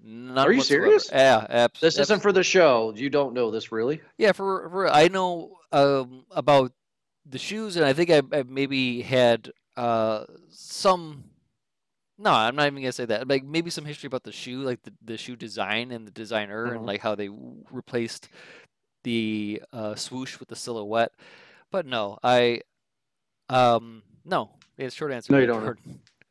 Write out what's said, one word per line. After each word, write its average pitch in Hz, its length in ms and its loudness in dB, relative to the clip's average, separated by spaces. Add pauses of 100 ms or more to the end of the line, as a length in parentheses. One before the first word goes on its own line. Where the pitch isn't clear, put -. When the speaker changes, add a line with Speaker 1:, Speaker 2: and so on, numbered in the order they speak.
Speaker 1:
None 127 460 -2
Speaker 2:
Are 175 60 6
you 254 60 2
Speaker 1:
whatsoever. 160 260 2
Speaker 2:
serious? 415 260 4
Speaker 1:
Yeah, 131 380 4
abs-, 120 320 2
Speaker 2:
This 160 180 2
isn't 196 180 2
Speaker 1:
abs- 190 60 -4
Speaker 2:
for 202 80 2
the 185 140 4
show. 131 500 4
You 127 160 -6
don't 143 220 0
know 120 180 -2
this, 110 220 -8
really? 123 280 -2 (180)
Speaker 1:
Yeah, 214 140 4
for, 190 380 -6
for, 180 180 -2
I 151 200 6
know, 180 480 -4 (160)
um, 135 580 2
about 135 420 4 (540)
the 131 120 -12
shoes, 208 380 -8
and 165 80 2
I 135 100 4
think 170 160 0
I, 151 120 6 (100)
I 147 100 0
maybe 131 600 -4
had, 120 480 2 (260)
uh, 113 480 -2 (260)
some, 165 760 -4 (920)
no, 208 120 0
I'm 120 240 2
not 147 120 2
even 139 160 -4
gonna 131 100 -2
say 123 140 -6
that. 113 220 -2
Like, 135 160 0
maybe 165 260 -4
some 160 140 -10
history 147 220 -12
about 127 180 -8
the 107 80 -16
shoe, 127 280 -10
like, 127 220 -4
the, 107 100 -20 (100)
the 113 140 -10
shoe 123 200 -12
design 110 540 -6
and 113 160 -12
the 98 60 -20
designer, 107 540 -6
and, 120 100 -6
Speaker 2:
Mm-hmm. 113 100 -10
Speaker 1:
like, 101 140 -4
how 107 140 -2
they 101 120 -6
w-, 117 440 -18
replaced 120 580 -8 (760)
the, 107 580 -4 (100)
uh, 110 220 -8
swoosh 127 440 -12
with - 100 -20
the 113 80 -16
silhouette. 113 560 -2 (580)
But 180 160 -4
no, 107 360 -6
I, 123 380 4 (880)
um, 117 540 2 (240)
no. 151 240 -4 (260)
Yeah, 131 140 -8
short 151 200 -8
answer, 123 220 -4
Speaker 2:
No, 139 80 6
you 127 80 4
Speaker 1:
no, 117 60 0
Speaker 2:
don't 110 80 -4
know. 110 120 -6
Speaker 1:
Jordan. - 260 -20 (300)